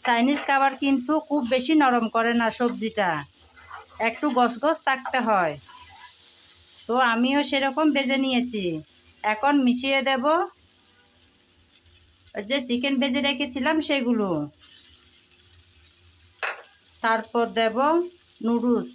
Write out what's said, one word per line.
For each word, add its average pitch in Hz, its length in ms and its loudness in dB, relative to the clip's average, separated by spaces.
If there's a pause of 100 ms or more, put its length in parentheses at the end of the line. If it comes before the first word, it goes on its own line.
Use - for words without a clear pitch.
চাইনিজ 254 440 2
খাবার 269 240 2 (100)
কিন্তু 277 300 0 (140)
খুব 285 140 0 (120)
বেশি 262 280 0
নরম 247 240 4 (100)
করে 226 160 2 (100)
না 226 60 2 (120)
সবজিটা, 220 500 -2 (960)
একটু 233 180 -4 (120)
গসগস 247 400 2 (100)
থাকতে 262 300 -2 (100)
হয়। 185 260 2 (1300)
তো 226 60 -2 (200)
আমিও 254 260 2 (100)
সেরকম 277 360 0 (100)
ভেজে 269 300 0
নিয়েছি। 247 380 0 (680)
এখন 269 200 2 (120)
মিশিয়ে 269 340 2 (100)
দেব 262 160 0 (2000)
ওই 208 120 -8
যে 269 80 -2 (100)
চিকেন 247 340 -2
ভেজে 277 280 0
রেখেছিলাম 285 460 -2 (120)
সেগুলো, 233 420 0 (2750)
তারপর 226 420 0 (140)
দেব 220 180 0 (680)
নুডলস 233 500 2